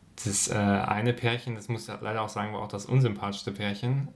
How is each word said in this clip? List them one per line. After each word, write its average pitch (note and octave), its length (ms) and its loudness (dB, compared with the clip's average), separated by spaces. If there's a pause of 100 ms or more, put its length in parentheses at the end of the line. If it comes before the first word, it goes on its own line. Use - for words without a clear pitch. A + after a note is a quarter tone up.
(240)
das, G2+ 240 0
äh, - 60 0
eine G#2 580 4
Pärchen, A#2+ 440 0
das G2+ 120 -12
muss A2+ 200 -2
ich G#2+ 120 -8
leider A2 220 -2
auch G#2+ 60 -4
sagen, G#2+ 260 -4
war - 60 -4
auch G#2 80 -6
das G2+ 180 -6
unsympathischste G2+ 680 2
Pärchen, A#2+ 640 -2